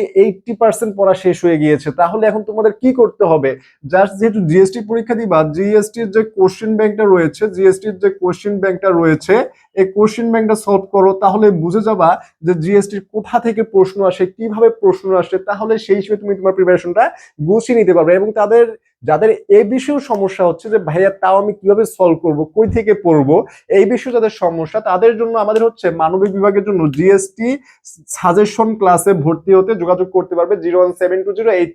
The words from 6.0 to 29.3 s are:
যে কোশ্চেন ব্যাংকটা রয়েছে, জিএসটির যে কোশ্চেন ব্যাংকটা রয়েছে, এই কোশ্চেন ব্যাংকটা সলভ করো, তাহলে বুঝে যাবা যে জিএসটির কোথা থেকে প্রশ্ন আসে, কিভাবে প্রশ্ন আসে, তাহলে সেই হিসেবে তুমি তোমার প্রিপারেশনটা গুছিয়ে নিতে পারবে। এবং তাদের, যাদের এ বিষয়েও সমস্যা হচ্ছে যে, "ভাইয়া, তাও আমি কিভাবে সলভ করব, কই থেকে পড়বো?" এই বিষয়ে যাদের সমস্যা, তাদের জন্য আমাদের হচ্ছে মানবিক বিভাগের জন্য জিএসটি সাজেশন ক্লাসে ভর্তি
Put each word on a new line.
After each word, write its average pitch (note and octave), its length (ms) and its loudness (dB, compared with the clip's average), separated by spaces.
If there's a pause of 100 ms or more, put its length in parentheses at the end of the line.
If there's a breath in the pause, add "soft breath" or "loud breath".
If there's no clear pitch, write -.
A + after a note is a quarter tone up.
যে A3 120 2
কোশ্চেন G3+ 540 0
ব্যাংকটা G#3+ 280 0
রয়েছে, F3+ 420 2
জিএসটির F#3+ 500 0
যে G3+ 120 0
কোশ্চেন F#3+ 500 -6
ব্যাংকটা F#3+ 300 -2
রয়েছে, E3 460 2 (380 soft breath)
এই F#3+ 120 2 (100)
কোশ্চেন G#3+ 360 0
ব্যাংকটা A3 240 0
সলভ G3+ 360 -2
করো, G3 220 4
তাহলে G#3 380 2
বুঝে F3 300 -2
যাবা F#3+ 280 0 (320 loud breath)
যে E3+ 120 0
জিএসটির G3 480 -2 (100)
কোথা G#3+ 280 -4
থেকে A3+ 240 -4
প্রশ্ন F#3+ 400 0
আসে, F#3 220 0
কিভাবে A3+ 440 0
প্রশ্ন F#3+ 460 0
আসে, F3+ 220 -2
তাহলে G3+ 400 -4
সেই G3+ 180 -2
হিসেবে G3+ 220 -4
তুমি G3+ 180 -6
তোমার F#3 180 -2
প্রিপারেশনটা F3+ 500 0 (440 loud breath)
গুছিয়ে A3+ 320 0
নিতে F#3 140 4
পারবে। E3+ 220 2
এবং G3+ 160 -2
তাদের, A3 340 2 (380)
যাদের D#3 260 0 (200)
এ G3+ 140 6
বিষয়েও C4 360 -4
সমস্যা G3 480 -4
হচ্ছে E3 220 -4
যে, A3 80 0
"ভাইয়া, D#3+ 320 0
তাও F#3+ 280 0
আমি G3+ 160 -2
কিভাবে G3+ 320 2
সলভ E3+ 360 0
করব, D3+ 180 -2 (160)
কই A3 120 2
থেকে G#3 260 0
পড়বো?" E3 520 2 (220 loud breath)
এই F#3+ 180 4
বিষয়ে B3 280 -4
যাদের A3 160 0
সমস্যা, E3 520 -4
তাদের G#3+ 360 0
জন্য A3+ 200 -4
আমাদের A3 260 0
হচ্ছে A3 280 -2
মানবিক F3 400 0
বিভাগের G3 320 0
জন্য G3 180 -2 (100)
জিএসটি G3 640 0 (500 soft breath)
সাজেশন G#3 680 0
ক্লাসে G3 380 2
ভর্তি D#3+ 400 -2